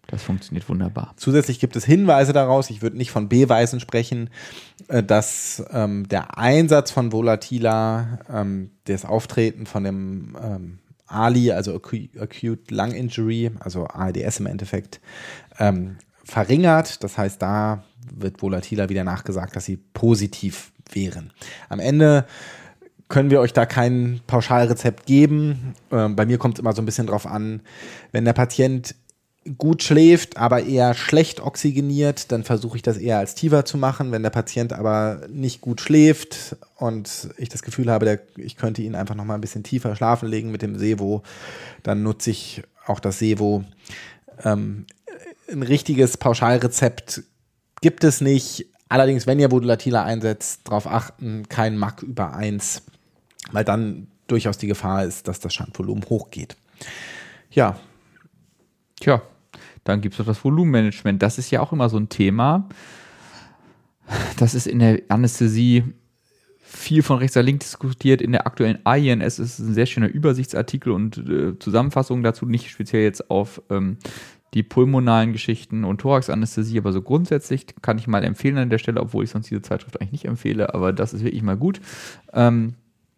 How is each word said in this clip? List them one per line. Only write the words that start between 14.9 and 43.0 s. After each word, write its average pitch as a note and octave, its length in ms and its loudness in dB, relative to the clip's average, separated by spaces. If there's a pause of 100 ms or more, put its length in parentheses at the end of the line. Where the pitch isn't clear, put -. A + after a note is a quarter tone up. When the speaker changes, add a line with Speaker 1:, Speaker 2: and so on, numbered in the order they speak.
Speaker 2:
ähm, F#2+ 380 0 (260)
verringert. D#3 800 2
Das G2 120 -8
heißt, G2 240 -2
da G#2 440 -2 (280)
wird G2 300 -10
Volatila G2 460 -4
wieder F#2+ 160 -4
nachgesagt, F#2 500 -6
dass F#2 120 -10
sie F#2+ 100 -6
positiv - 960 -2 (180)
wären. F3+ 420 -8 (360)
Am G2+ 100 -8
Ende C#3+ 480 6 (800)
können C#3 220 4
wir C#3 80 8
euch B2 140 4
da A#2+ 140 4
kein B2 600 0
Pauschalrezept A#2+ 800 2
geben. C#3+ 680 4 (180)
Ähm, G#2+ 240 0
bei G#2+ 100 2
mir A#2+ 120 2
kommt's A#2+ 200 0
immer A2+ 140 -2
so A2 100 -4
ein A2 40 -4
bisschen A2+ 200 -4
drauf G#2 220 -4
an, G#2+ 320 -6 (500)
wenn A2+ 140 0
der A#2 80 4
Patient B2+ 640 0 (600)
gut D#3 260 0
schläft, D#3+ 540 6
aber A#2+ 260 2
eher B2 300 2
schlecht - 440 2
oxygeniert, C#3+ 920 -2
dann A#2 100 -2
versuche A#2 360 -2
ich A#2 40 -14
das A2 160 0
eher A2 200 0
als G2+ 180 -4
Tiva D3 280 4
zu - 140 -6
machen. C3+ 320 -2
Wenn A2 140 -2
der G#2+ 60 0
Patient A#2 420 -4
aber G#2+ 480 -2 (100)
nicht C3 300 -6
gut A#2+ 200 -6
schläft - 760 4 (180)
und A2+ 600 -8
ich A#2+ 120 -8
das - 140 -14
Gefühl A#2+ 260 -4
habe, A2 160 4
der, G#2 160 2 (160)
ich - 200 -14
könnte A2 260 -4
ihn G#2+ 140 -8
einfach G2+ 180 -6
noch G#2 100 -10
mal G#2 120 -6
ein G#2+ 40 -6
bisschen G#2+ 220 -10
tiefer A#2+ 320 -4
schlafen A#2 340 2
legen A2 220 -4
mit G#2+ 120 -8
dem G#2 140 -6
Sevo, G2+ 460 -2 (640)
dann G#2 180 -2
nutze G#2+ 280 -4
ich - 340 -8 (220)
auch G#2 120 -4
das G2 220 -4